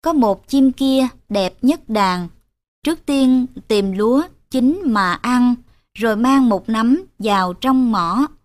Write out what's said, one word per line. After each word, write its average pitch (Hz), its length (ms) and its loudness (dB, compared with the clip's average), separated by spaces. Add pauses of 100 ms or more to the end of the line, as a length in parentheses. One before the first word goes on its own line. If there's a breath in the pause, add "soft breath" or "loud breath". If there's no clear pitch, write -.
Có 330 120 -2
một 214 340 0
chim 269 240 2
kia 262 360 0 (220)
đẹp 196 320 -2
nhất 294 280 -2
đàn, 185 380 -2 (560)
trước 320 220 -4
tiên 262 400 2 (220)
tìm 196 240 -2
lúa 226 320 0 (280)
chín 262 340 0
mà 202 280 0
ăn, 247 420 0 (380 soft breath)
rồi 220 220 -2
mang 254 340 2
một 196 200 -2
nắm 240 360 0 (140)
vào 190 340 -2
trong 254 380 0
mỏ 196 360 -2 (180)